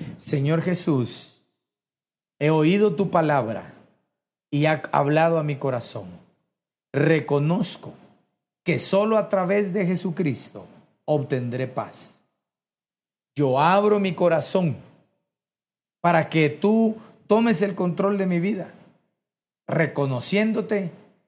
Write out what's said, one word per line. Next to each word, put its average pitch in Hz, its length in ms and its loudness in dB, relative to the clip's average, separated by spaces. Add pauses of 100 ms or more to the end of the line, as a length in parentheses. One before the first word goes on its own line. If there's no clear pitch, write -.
(160)
"Señor 151 460 0
Jesús, 165 800 -2 (960)
he 151 100 2
oído 165 460 4
tu 190 120 0
palabra 117 640 0 (800)
y 147 160 2
ha 156 240 0
hablado 156 480 2
a 151 60 -2
mi 147 100 -4
corazón. 120 540 -6 (840)
Reconozco 151 1000 0 (720)
que 139 140 0
solo 208 360 2
a 208 120 0
través 196 440 0
de 196 140 0
Jesucristo 151 800 -4 (380)
obtendré 127 640 -2
paz. - 560 -12 (1120)
Yo 135 240 2
abro 202 400 4
mi 190 120 0
corazón 165 640 0 (1200)
para 165 280 2
que 156 220 2
tú 220 460 2 (320)
tomes 220 340 2
el 196 140 -2
control 190 420 0
de 190 80 0
mi 175 140 0
vida, 190 340 -4 (920)
reconociéndote 170 1200 -2 (380)